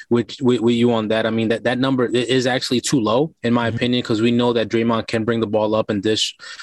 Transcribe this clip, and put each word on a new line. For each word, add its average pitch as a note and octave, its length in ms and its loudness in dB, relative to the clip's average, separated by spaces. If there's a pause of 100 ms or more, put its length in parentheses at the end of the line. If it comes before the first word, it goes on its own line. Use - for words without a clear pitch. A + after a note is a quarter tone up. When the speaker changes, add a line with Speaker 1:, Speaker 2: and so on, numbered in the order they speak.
(100)
Speaker 1:
with, A#2+ 300 -2
with, B2 200 2
with A#2+ 160 2
you A#2+ 160 4
on A2 160 0
that. A2 180 0
I A2 40 -2
mean, A2+ 180 0
that, G2 160 -2
that B2 140 0
number B2+ 280 0
i-, A2 100 -2
is B2 300 0
actually B2+ 340 -2
too C#3 200 0
low, A#2 420 0
in A#2 100 0
my A#2+ 160 2
Speaker 2:
Mm-hmm. A2+ 80 -2
Speaker 1:
opinion, B2 280 0
'cause A2 160 -2
we A#2+ 100 2
know A#2+ 220 2
that A2 160 0
Draymond A2+ 400 0
can A2 160 -2
bring A2+ 160 0
the A2 80 0
ball G#2+ 260 0
up G#2+ 160 0
and G#2 100 -2
dish. G#2+ 360 -2 (260)